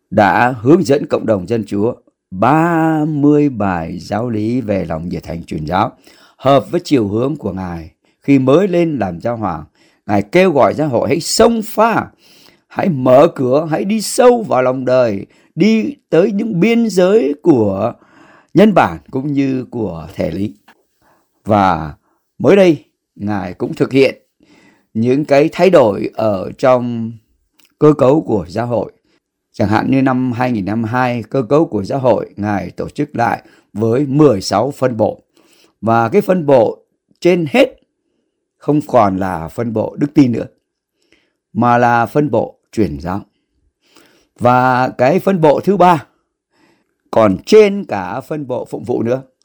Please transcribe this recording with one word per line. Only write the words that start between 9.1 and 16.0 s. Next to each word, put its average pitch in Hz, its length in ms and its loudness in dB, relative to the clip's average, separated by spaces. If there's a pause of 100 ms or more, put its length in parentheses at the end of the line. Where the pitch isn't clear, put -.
giáo 117 160 -4
hoàng. 85 280 -6 (420)
Ngài 101 140 0
kêu 180 300 2
gọi 117 220 2
giáo 151 140 -2
hội 120 200 -2
hãy 143 120 0
xông 233 420 0
pha, 214 460 -2 (600)
hãy - 220 -4
mở 131 460 4
cửa, 139 360 -2
hãy 202 140 -4
đi 214 160 -2
sâu 240 420 2
vào 127 180 0
lòng 127 240 -2
đời, 127 400 0 (300)
đi 214 400 0 (140)